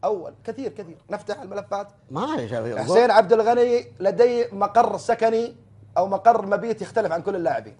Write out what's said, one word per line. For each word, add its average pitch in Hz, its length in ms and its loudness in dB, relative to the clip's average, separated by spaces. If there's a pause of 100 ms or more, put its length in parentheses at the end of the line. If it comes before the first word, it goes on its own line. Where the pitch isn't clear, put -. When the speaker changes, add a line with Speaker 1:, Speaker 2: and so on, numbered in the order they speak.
Speaker 1:
أول، 185 300 -4 (100)
كثير، 226 280 -8
كثير. 170 240 -18 (140)
نفتح 202 300 -10
الملفات. 196 480 -8 (220)
Speaker 2:
ما 233 280 -6
يا 120 80 -6
شباب. 117 320 -6
Speaker 1:
حسين 196 320 4
عبد 208 220 6
الغني 240 680 2
لديه 233 520 2
مقر 202 440 0
سكني 226 600 -2 (420)
أو 185 100 0
مقر 196 380 4
مبيت 214 360 -2
يختلف 190 300 -2
عن 165 100 -4
كل 196 140 -4
اللاعبين. 123 440 -4